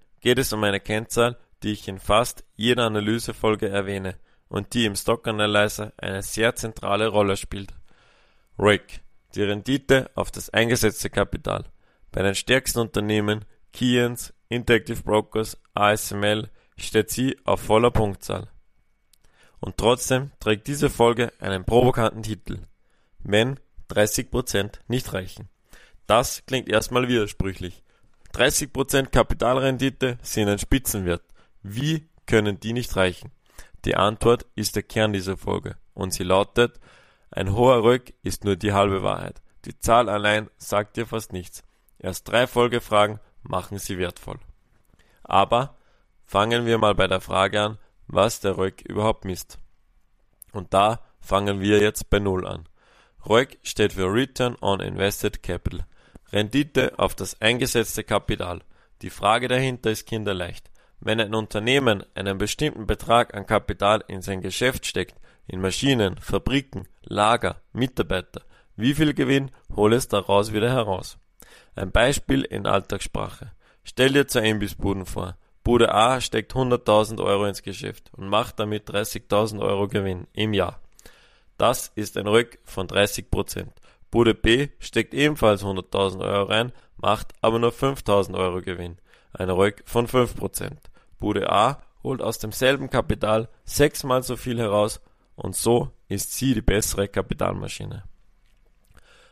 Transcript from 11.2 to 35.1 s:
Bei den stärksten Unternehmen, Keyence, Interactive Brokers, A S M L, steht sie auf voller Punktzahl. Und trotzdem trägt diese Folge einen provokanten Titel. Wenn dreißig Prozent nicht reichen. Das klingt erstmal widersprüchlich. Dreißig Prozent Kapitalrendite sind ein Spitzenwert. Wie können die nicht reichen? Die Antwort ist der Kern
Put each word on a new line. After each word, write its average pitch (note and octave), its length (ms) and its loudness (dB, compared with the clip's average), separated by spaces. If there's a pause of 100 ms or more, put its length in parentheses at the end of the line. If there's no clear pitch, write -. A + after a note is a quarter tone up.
Bei G2 100 -2
den G2 140 0
stärksten - 440 0
Unternehmen, G#2+ 680 0 (260)
Keyence, B2 640 -2 (160)
Interactive A#2 520 0
Brokers, G#2+ 560 -2 (160)
A G#2 200 4
S - 180 -4
M G2+ 120 -4
L, G#2 260 0 (280)
steht - 320 0
sie C3 360 -2
auf F#2+ 160 0
voller A2+ 280 4
Punktzahl. G2+ 600 -4 (1120)
Und F#2 140 -10
trotzdem B2+ 640 0
trägt G#2+ 260 -2
diese C#3+ 240 0
Folge A#2 500 2
einen F#2+ 260 -4
provokanten A2+ 580 2
Titel. G#2 380 -8 (580)
Wenn A2+ 400 0 (300)
dreißig - 420 0
Prozent G#2 560 -4
nicht - 260 -4
reichen. F#2+ 360 -10 (580)
Das A#2+ 400 2
klingt C3 200 -4
erstmal B2 400 0
widersprüchlich. G2 760 -2 (480)
Dreißig C#3+ 420 0
Prozent C3+ 380 0
Kapitalrendite C3 1120 0
sind G#2 260 0
ein G2+ 80 2
Spitzenwert. F#2 640 -2 (400)
Wie C#3+ 480 -4 (160)
können G#2 340 2
die A2 140 -6
nicht A#2+ 220 -4
reichen? F#2 380 -2 (520)
Die - 100 0
Antwort A2+ 600 2
ist G#2+ 220 -4
der G2+ 40 0
Kern G#2+ 320 0